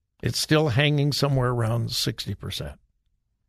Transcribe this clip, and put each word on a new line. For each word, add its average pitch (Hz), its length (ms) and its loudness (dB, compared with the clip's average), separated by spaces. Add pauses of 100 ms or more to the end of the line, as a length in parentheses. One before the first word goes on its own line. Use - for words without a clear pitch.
(220)
It's - 160 -2
still 156 300 4
hanging 143 440 2
somewhere 135 380 2
around 117 420 -2
sixty - 420 -4
percent. - 440 -10 (720)